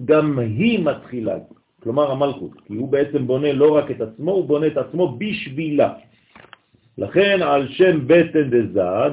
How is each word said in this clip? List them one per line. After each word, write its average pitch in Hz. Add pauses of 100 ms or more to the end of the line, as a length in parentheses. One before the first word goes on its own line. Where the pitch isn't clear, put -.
גם 151
היא 160
מתחילה. 117 (480)
כלומר, 135
המלכות. 135 (140)
כי 104
הוא 127
בעצם 139
בונה 139
לא 151
רק 147
את 120
עצמו, 131
הוא 185
בונה 147
את 151
עצמו 139
בשבילה. 147 (1040)
לכן, 190
על 143
שם 165
בטן 156
דזה, 98 (300)